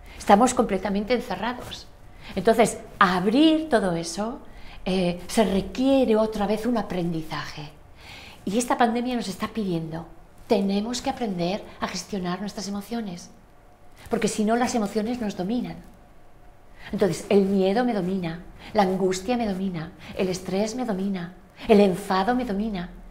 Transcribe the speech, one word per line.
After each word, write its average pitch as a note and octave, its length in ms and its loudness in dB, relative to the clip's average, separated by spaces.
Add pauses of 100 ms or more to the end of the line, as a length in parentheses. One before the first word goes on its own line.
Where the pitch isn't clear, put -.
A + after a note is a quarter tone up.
(180)
Estamos A3+ 360 6
completamente G#3 600 0
encerrados. A3 720 -6 (500)
Entonces, A3 420 4 (220)
abrir A#3 680 2
todo G3 280 2
eso, G#3 420 -6 (460)
eh, F3+ 420 -2
se - 180 2
requiere A3+ 720 2
otra G#3+ 300 0
vez G#3+ 200 0
un A#3+ 120 0
aprendizaje. D#3+ 920 -4 (760)
Y G3+ 140 0
esta B3 200 0
pandemia A#3+ 380 2
nos G3 120 -4
está G3+ 200 -6
pidiendo, E3 580 -4 (420)
tenemos G#3 540 2
que C#4 80 -2
aprender G3 520 -2 (180)
a G#3+ 80 -4
gestionar F3+ 520 -4
nuestras G3 280 -8
emociones, G3+ 640 -6 (800)
porque G#3+ 180 2
si G#3+ 160 0
no, A3 120 4
las B3 180 0
emociones A3 460 0
nos G#3 160 -4
dominan. F#3 400 -4 (1160)
Entonces, G3 360 0
el G3+ 180 6
miedo G3 380 2
me A#3+ 100 0
domina, F3 460 -2 (340)
la G#3+ 80 4
angustia F#3 540 2
me A#3 100 0
domina, F3+ 460 -4 (240)
el F#3+ 120 0
estrés F#3+ 460 -2
me B3+ 100 -4
domina, F#3+ 500 -2 (340)
el G3+ 120 12
enfado F#3+ 540 4
me B3+ 100 0
domina. G3 460 -4 (200)